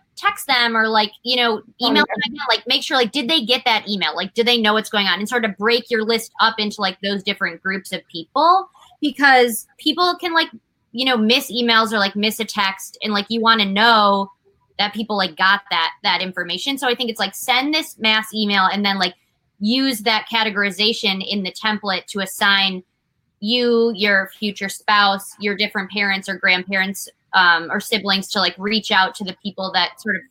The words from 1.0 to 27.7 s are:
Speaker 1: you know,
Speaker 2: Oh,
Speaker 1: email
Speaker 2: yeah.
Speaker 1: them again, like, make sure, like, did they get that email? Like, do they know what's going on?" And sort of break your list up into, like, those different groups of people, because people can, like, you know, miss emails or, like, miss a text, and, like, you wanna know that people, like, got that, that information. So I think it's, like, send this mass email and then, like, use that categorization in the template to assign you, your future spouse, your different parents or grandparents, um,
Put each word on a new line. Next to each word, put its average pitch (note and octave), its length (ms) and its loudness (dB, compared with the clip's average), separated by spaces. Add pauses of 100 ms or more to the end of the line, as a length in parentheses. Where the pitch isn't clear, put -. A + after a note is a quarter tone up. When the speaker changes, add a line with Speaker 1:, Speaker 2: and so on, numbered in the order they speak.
Speaker 1:
you B3 140 -2
know, A#3 220 2
Speaker 2:
Oh, - 280 -6
Speaker 1:
email D4 220 4
Speaker 2:
yeah. G3+ 60 -6
Speaker 1:
them A#3 180 -4
again, C#4+ 160 -10
like, A3 180 0
make C4 160 0
sure, D#4 140 0
like, A#3+ 160 2
did C4+ 160 -2
they D#4+ 160 2
get B3 220 0
that A3 200 0
email? F3 300 -2
Like, F#3+ 160 -4
do A#3 100 2
they A#3+ 160 2
know G#3+ 140 4
what's G#3+ 160 0
going G3+ 180 0
on?" F3+ 120 2
And G#3 100 -6
sort A#3+ 160 -2
of G3+ 140 -4
break A#3 320 -2
your A3 120 0
list A3+ 380 -2
up A3 180 2
into, G#3+ 220 -4
like, F#3+ 220 -2
those G3+ 200 -4
different F3+ 400 -4
groups F#3+ 300 -6
of F3+ 160 -4
people, E4 600 0 (320)
because B3+ 640 4 (120)
people F4 400 0
can, F4+ 140 -6
like, E4 160 2 (440)
you B3 120 -2
know, C4 140 2
miss A3+ 340 2
emails A3+ 400 2
or, A3+ 60 0
like, G3 180 0
miss G#3+ 240 -2
a A3 60 -6
text, - 560 -4
and, G#3+ 100 -4
like, G3+ 160 0
you A3+ 140 -2
wanna A3 240 4
know G3+ 680 4 (460)
that G3+ 160 -2
people, A3 220 -4
like, F#3 200 -2
got G3 240 4 (100)
that, E3 220 0 (100)
that F#3 200 0
information. F#3 560 -6
So C4+ 100 -2
I A#3+ 60 2
think A#3+ 160 -6
it's, A3 100 -6
like, G3 140 -4
send C4 400 0
this D#4 240 -6
mass A3 360 0
email G3+ 300 2
and F#3+ 200 0
then, G3 140 0
like, F#3 160 -2 (460)
use B3 400 0
that G#3+ 320 0
categorization G#3 960 0
in G3+ 160 -4
the F3+ 100 -6
template G3+ 540 -4
to G3+ 140 -8
assign G3 600 0 (580)
you, A#3 540 2
your G3 440 0
future G3+ 320 -6
spouse, G3+ 680 2
your G3+ 140 -2
different G3 360 -4
parents G3 380 -4
or G3 80 -6
grandparents, F#3+ 720 -2 (260)
um, E3+ 360 4